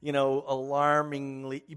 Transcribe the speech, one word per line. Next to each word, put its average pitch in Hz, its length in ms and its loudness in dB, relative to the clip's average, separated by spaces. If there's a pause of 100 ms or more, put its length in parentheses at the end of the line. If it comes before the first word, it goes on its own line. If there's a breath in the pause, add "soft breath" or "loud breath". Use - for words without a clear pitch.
you 147 120 -4
know, 139 340 2
alarmingly, 139 1160 0 (120)